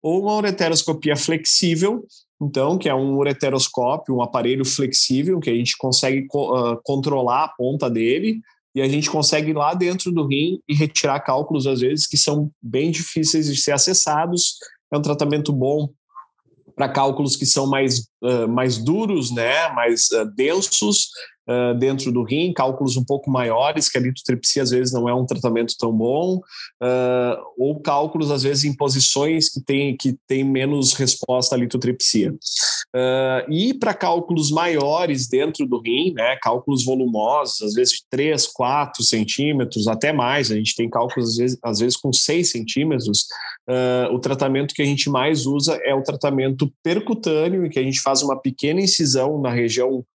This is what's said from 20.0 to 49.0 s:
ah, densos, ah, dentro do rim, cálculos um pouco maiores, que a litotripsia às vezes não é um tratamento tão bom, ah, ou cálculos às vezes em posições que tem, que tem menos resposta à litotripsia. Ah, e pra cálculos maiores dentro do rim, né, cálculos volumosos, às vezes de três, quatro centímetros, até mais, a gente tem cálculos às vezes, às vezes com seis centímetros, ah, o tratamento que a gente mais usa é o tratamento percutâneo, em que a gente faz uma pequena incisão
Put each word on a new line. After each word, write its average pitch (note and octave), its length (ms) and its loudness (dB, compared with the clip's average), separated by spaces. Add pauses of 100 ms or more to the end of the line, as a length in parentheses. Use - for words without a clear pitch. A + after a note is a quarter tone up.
ah, A2+ 140 2
densos, B2+ 840 0 (380)
ah, A#2+ 260 0
dentro C3 380 0
do A#2+ 120 0
rim, D#3 300 -2
cálculos C3 440 0
um B2+ 60 0
pouco C#3 260 -2
maiores, C3 600 0
que - 80 -4
a B2 40 0
litotripsia B2+ 640 -2
às B2 80 -2
vezes B2 220 0
não A#2+ 140 0
é A#2+ 60 0
um B2+ 120 0
tratamento A#2 520 -2
tão A#2 140 -2
bom, D3+ 500 0 (400)
ah, B2 580 0 (180)
ou D3 220 0
cálculos D3+ 520 0
às C3+ 120 0
vezes C#3 200 0
em C#3+ 120 0
posições C#3+ 720 2
que C3 120 -6
tem, C#3 340 0
que C3 220 -2 (100)
tem C3+ 160 0
menos C3+ 500 2
resposta B2+ 600 0
à - 20 2
litotripsia. B2 760 0 (600)
Ah, C3 540 0
e G3+ 240 0
pra A3 200 -2
cálculos E3+ 580 0
maiores D3+ 760 0
dentro D3 380 0
do B2 140 -2
rim, C3+ 340 0
né, B2 280 0
cálculos B2+ 420 0
volumosos, B2+ 760 0
às G#2+ 120 -2
vezes B2 220 2
de - 140 -10
três, D3 380 0
quatro C3+ 560 -2
centímetros, A#2 840 0
até A2+ 240 0
mais, C3 400 0
a G#2+ 40 0
gente A2 200 -2
tem A#2 140 -2
cálculos A#2+ 420 -2
às A2+ 60 -2
vezes, B2 260 0
às A2 160 -2
vezes A#2+ 180 2
com C#3 140 -2
seis E3+ 400 2
centímetros, A#2 720 0 (440)
ah, B2+ 420 0
o B2 80 0
tratamento C3+ 540 -2
que - 80 -4
a C#3+ 40 2
gente C#3+ 240 0
mais C#3 360 0
usa C#3+ 380 0
é C#3 100 0
o C3+ 100 0
tratamento C3+ 680 -2 (120)
percutâneo, F#3+ 840 0
em D3+ 40 -6
que C#3 100 -2
a B2+ 40 0
gente C3+ 180 -2
faz C3+ 200 2
uma C#3 180 0
pequena D3 420 -2
incisão D3 600 2